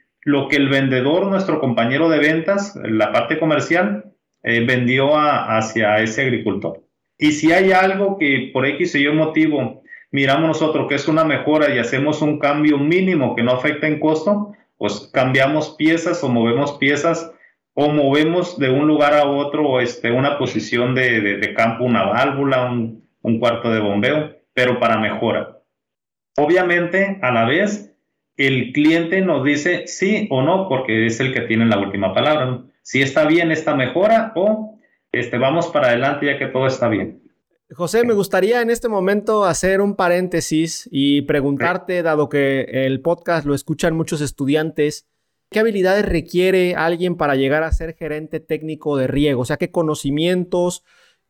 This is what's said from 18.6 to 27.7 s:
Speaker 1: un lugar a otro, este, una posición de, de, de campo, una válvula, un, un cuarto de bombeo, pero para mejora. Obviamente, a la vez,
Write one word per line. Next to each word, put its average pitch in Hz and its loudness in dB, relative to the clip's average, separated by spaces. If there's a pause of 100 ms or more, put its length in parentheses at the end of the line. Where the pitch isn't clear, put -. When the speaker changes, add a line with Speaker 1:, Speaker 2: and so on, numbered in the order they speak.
Speaker 1:
un 143 2
lugar 147 4
a 147 4
otro, 143 0
este, 120 -4
una 139 0
posición 123 -2
de, 123 2
de, 101 0
de 98 -6
campo, 120 0
una 110 2
válvula, 131 0
un, 113 -6 (180)
un 113 0
cuarto 117 0
de 110 2
bombeo, 117 -2 (180)
pero 123 0
para 113 2
mejora. 107 -2 (800)
Obviamente, 180 2
a 123 0
la 113 2
vez, 185 -2 (420)